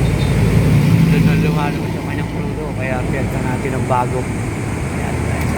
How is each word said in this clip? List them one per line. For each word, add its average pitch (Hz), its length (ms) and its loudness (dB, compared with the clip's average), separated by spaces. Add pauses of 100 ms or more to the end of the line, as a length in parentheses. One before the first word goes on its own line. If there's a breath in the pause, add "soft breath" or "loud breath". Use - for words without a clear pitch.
(1120)
Doon - 160 4
na - 160 4
lumalabas 147 480 -2
yung - 160 -6
kanyang 160 240 -4
crudo, 151 360 -4 (120)
kaya 127 240 -4
pwede 131 320 -2
natin 127 400 -2
ng 123 160 -2
bago. 127 300 0 (760)
Ayan, - 220 -2 (100)
guys, - 320 -2